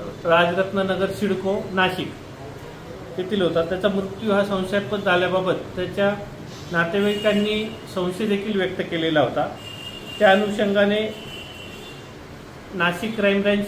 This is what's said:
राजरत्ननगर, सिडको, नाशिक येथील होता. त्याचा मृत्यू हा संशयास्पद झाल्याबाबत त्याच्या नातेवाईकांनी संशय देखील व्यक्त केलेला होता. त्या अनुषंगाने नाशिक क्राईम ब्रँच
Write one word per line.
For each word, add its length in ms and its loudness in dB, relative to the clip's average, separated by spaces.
राजरत्ननगर, 840 4
सिडको, 600 0
नाशिक 400 2
येथील 240 0
होता. 200 4
त्याचा 260 0
मृत्यू 440 -2
हा 140 4
संशयास्पद 540 0
झाल्याबाबत 540 2
त्याच्या 400 0
नातेवाईकांनी 1040 2
संशय 300 0
देखील 320 0
व्यक्त 240 0
केलेला 400 2
होता. 340 0
त्या 120 8
अनुषंगाने 840 2
नाशिक 420 0
क्राईम 260 4
ब्रँच 260 2